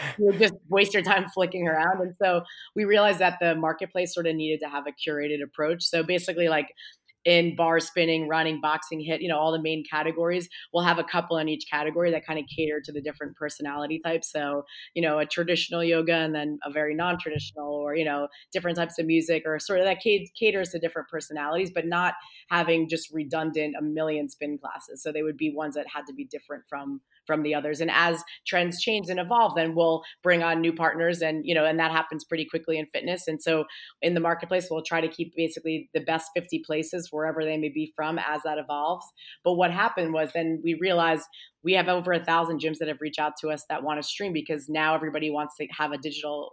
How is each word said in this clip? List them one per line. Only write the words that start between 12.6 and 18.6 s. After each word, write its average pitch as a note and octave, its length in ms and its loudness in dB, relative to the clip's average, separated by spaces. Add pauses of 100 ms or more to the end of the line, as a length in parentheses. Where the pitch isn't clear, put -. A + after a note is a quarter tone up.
to - 80 -14
the D3 80 -6
different C#3+ 360 -8
personality D3 680 -6
types. E3 280 -2
So, C#3+ 320 -2 (320)
you E3+ 80 0
know, D3+ 160 2
a D3+ 80 2
traditional E3+ 560 0
yoga E3 320 4
and D#3+ 180 0
then D3 320 -2
a D3 60 -8
very D3+ 240 -2
non-traditional, D#3 760 -4
or, D3 240 -4
you D#3+ 100 0
know, C#3+ 220 -2 (240)
different F3 240 -2